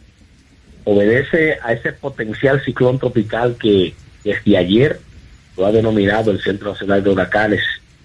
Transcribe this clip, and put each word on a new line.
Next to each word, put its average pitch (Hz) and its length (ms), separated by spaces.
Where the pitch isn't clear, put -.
obedece 127 800
a 117 100
ese 143 200
potencial 135 720
ciclón 127 340
tropical 117 600
que 98 340
desde 101 340
ayer 101 440
lo 92 100
ha 104 60
denominado 110 580
el 92 120
Centro 101 300
Nacional 98 300
de 98 80
Huracanes, 101 520